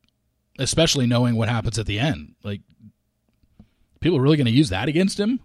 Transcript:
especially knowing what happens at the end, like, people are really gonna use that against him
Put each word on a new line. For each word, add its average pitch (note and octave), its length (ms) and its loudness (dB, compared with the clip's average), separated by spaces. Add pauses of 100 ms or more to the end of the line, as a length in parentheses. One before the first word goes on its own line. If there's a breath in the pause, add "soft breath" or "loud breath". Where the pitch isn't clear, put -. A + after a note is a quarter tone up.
(580)
especially C#3+ 500 0
knowing A#2+ 280 2
what A2 140 0
happens A2+ 280 -4
at G#2+ 80 -4
the G#2 140 -4
end, D#2+ 420 -6
like, G2+ 200 -10 (1400)
people D#3+ 180 0
are B2+ 40 0
really C#3+ 140 4
gonna C#3 140 2
use C#3 200 4
that G2 200 -4
against F3+ 300 0
him A3+ 260 -2